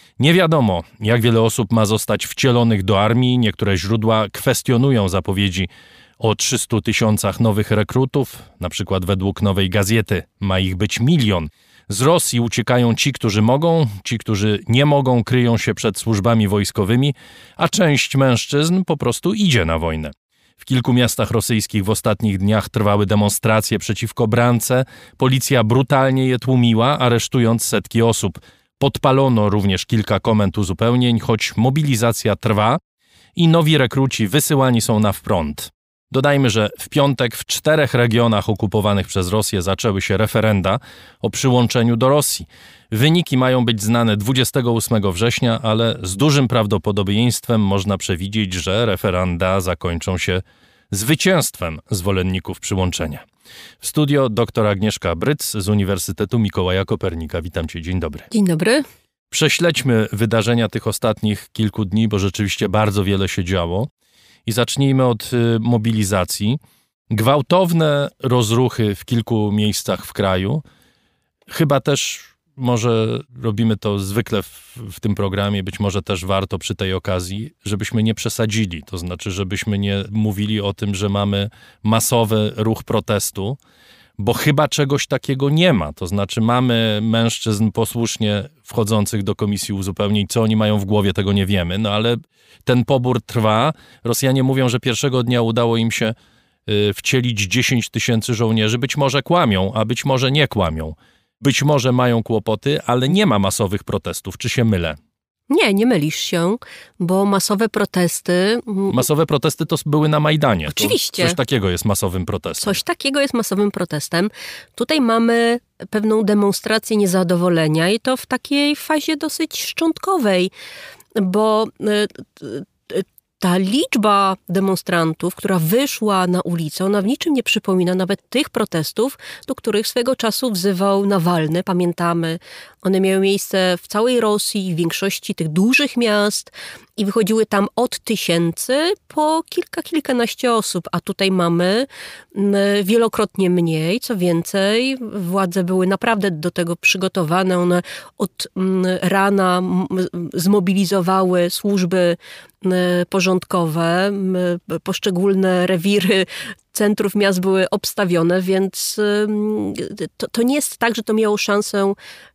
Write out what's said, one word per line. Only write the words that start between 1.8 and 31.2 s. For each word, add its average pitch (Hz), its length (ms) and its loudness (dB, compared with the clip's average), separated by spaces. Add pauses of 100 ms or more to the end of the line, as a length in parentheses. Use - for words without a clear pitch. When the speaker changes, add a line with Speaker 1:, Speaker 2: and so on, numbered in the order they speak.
Speaker 1:
zostać 104 400 -2
wcielonych 117 580 2
do 98 180 2
armii. 123 360 2
Niektóre 101 400 0
źródła 107 540 0
kwestionują 123 760 0
zapowiedzi 95 580 -2 (520)
o 110 160 2
trzystu - 460 -2
tysiącach 107 580 0
nowych 107 320 0
rekrutów. 127 720 -2 (160)
Na 87 100 -6
przykład 92 360 -4
według 95 360 -2
Nowej 98 280 2
Gazety 101 540 0 (160)
ma 95 200 0
ich 92 160 0
być 101 240 -2
milion. 117 480 2 (420)
Z 98 120 -4
Rosji 147 380 2
uciekają 117 560 2
ci, - 180 0
którzy 107 280 0
mogą, 147 460 2 (160)
ci, 117 140 -4
którzy 104 500 0
nie 127 180 4
mogą, 131 380 2
kryją 120 340 2
się - 160 -2
przed 101 240 -2
służbami 110 500 2
wojskowymi, 104 680 0 (440)
a 165 120 0
część 151 460 2
mężczyzn 147 680 2
po 160 140 -2
prostu 123 360 -2
idzie 156 320 2
na 80 140 0
wojnę. 80 320 -4 (460)
W - 80 -20
kilku 127 280 0
miastach 120 380 0
rosyjskich 110 540 0
w 101 40 -2
ostatnich 104 480 0
dniach 101 320 0
trwały 104 360 2
demonstracje 104 720 2
przeciwko 113 480 -2
brance. 120 580 2 (320)
Policja 131 460 2
brutalnie 131 640 2
je 127 120 0
tłumiła, 123 600 4
aresztując 117 640 2
setki 113 360 0
osób. 110 380 0 (380)
Podpalono 131 720 2
również 98 360 0
kilka 107 340 0
komend 104 380 2
uzupełnień, 117 600 0
choć - 380 -2